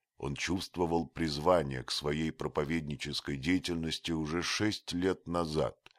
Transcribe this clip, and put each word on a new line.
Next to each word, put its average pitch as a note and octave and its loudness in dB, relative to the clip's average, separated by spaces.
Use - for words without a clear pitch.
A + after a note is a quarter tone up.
он C#2+ -4
чувствовал E2+ 0
призвание D2 2
к - -12
своей D#2 0
проповеднической D2 -4
деятельности E2 0
уже D#2+ 0
шесть - -2
лет F2+ 0
назад, D#2 0